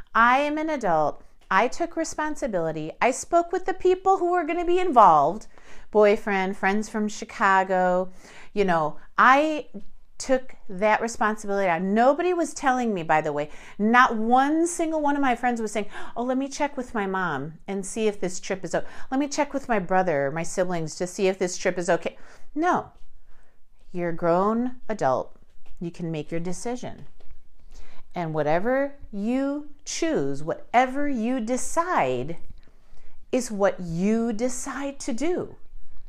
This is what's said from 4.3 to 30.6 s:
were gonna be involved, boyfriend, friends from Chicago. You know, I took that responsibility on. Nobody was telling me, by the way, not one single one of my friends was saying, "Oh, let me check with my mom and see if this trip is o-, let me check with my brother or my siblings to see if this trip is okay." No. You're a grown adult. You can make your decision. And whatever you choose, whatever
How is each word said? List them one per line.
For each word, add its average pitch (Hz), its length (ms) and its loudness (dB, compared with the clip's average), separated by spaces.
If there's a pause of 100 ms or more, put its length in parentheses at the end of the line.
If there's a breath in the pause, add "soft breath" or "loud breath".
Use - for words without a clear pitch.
were 359 100 2
gonna 339 220 -2
be 349 160 2
involved, 202 680 6 (460 loud breath)
boyfriend, 202 640 4
friends 202 320 0
from 214 180 -4
Chicago. 190 1040 2 (420 loud breath)
You 202 120 2
know, 160 320 2 (200 loud breath)
I 285 500 6 (520)
took - 360 0 (140)
that 208 320 2
responsibility 202 680 0
on. 180 260 0
Nobody 285 400 4
was 339 180 0
telling 254 400 0
me, 180 100 -2
by 160 200 2
the 156 100 -2
way, 147 160 -4 (300 loud breath)
not 233 380 6
one 269 500 4
single 320 340 -2
one 294 160 2
of 277 60 0
my 254 120 2
friends 240 280 -2
was 214 100 -4
saying, 208 140 -4 (280 loud breath)
"Oh, 233 80 -4
let 254 140 -2
me 269 100 -2
check 285 300 -4
with 254 180 -8
my 202 120 0
mom 160 480 -4 (120)
and 196 200 -4
see 220 200 -2
if 208 140 0
this 185 180 -2
trip 190 240 -6
is 185 120 -4
o-, 170 100 0 (260 loud breath)
let 262 80 0
me 294 80 0
check 285 280 -2
with 269 140 -6
my 226 100 2
brother 175 480 2
or 135 40 -2
my 165 120 -4
siblings 170 540 -2
to 180 100 -4
see 190 200 -2
if 190 120 2
this 180 180 -2
trip 190 220 -2
is 170 100 -2
okay." 170 300 0 (360 loud breath)
No. 330 380 0 (1000)
You're 175 180 -2
a 165 40 0
grown 208 600 2 (120)
adult. 131 460 0 (460)
You 170 100 -4
can 165 220 -6
make 151 180 -6
your 170 100 -2
decision. 180 640 -4 (1080 soft breath)
And 160 200 -4
whatever 214 640 2 (140)
you 269 600 -2 (140)
choose, 160 580 0
whatever 262 680 0